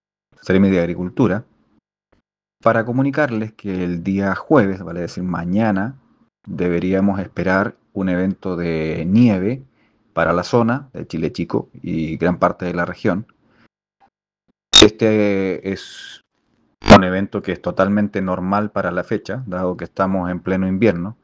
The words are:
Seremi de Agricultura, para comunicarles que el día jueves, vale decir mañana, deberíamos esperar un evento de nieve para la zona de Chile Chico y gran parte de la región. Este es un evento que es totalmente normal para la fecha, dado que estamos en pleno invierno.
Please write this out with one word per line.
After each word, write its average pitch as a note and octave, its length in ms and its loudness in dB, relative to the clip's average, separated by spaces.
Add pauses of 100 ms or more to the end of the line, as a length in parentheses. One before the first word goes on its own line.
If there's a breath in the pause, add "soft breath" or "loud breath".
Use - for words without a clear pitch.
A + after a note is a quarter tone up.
(400)
Seremi F#2+ 280 4
de F#2 120 2
Agricultura, F2+ 640 -2 (1160)
para A2+ 240 2
comunicarles B2 680 -2
que F#2 320 -6
el F2 180 -4
día G2 320 0
jueves, G2 480 2
vale E2+ 200 -8
decir E2+ 200 -8
mañana, F#2+ 760 0 (480)
deberíamos F#2 760 0
esperar F#2 560 -2 (160)
un G2 160 -2
evento F#2 480 -2
de D#2+ 500 -4
nieve A2 560 2 (500)
para E2 200 2
la F2 100 2
zona A#2+ 500 0
de E2+ 140 -10
Chile D#2+ 240 -4
Chico - 420 -4
y E2 440 -6
gran E2+ 240 0
parte F2+ 240 0
de F2 100 -4
la F2 100 -2
región. F#2 440 -4 (1400 soft breath)
Este G2+ 1000 2
es - 500 -12 (720)
un G2 120 10
evento F#2+ 380 -2
que F#2+ 100 -4
es - 100 -6
totalmente G2+ 580 0
normal F#2+ 520 -2
para F#2 180 -2
la F2+ 140 -4
fecha, A2+ 420 -6
dado F2+ 300 -4
que E2+ 80 -12
estamos F#2+ 480 -2
en F2 80 -6
pleno F#2 260 -2
invierno. F#2+ 580 0